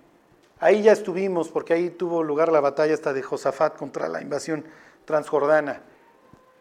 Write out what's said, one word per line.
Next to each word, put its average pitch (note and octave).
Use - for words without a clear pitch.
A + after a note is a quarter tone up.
Ahí G3+
ya G#3+
estuvimos, F#3+
porque -
ahí F3
tuvo E3+
lugar D#3
la D#3
batalla C#3+
esta C#3+
de C3+
Josafat D3+
contra D3+
la E3
invasión D3
transjordana. D3